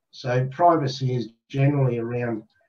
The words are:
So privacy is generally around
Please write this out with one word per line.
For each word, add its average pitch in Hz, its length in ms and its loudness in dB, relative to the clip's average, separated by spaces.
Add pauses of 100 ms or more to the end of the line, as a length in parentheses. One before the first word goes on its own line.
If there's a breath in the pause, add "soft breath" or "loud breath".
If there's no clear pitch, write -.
(120)
So 127 400 -2
privacy 143 640 2
is 110 140 -6 (180)
generally 139 500 2
around 117 460 -4 (240)